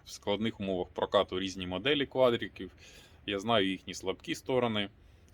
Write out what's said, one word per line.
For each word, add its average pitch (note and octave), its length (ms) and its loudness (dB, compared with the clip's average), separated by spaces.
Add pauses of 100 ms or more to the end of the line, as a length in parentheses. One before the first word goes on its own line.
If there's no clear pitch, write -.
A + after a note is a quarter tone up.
в - 60 -18
складних G#2 480 -2
умовах F#2+ 280 -2
прокату F#2+ 520 2
різні F#2+ 280 -6
моделі B2+ 380 0
квадриків. A2+ 640 0 (540)
Я G2+ 140 -2
знаю G2+ 300 4
їхні F#2 240 -6
слабкі F#2 420 -6
сторони, A2+ 540 0 (440)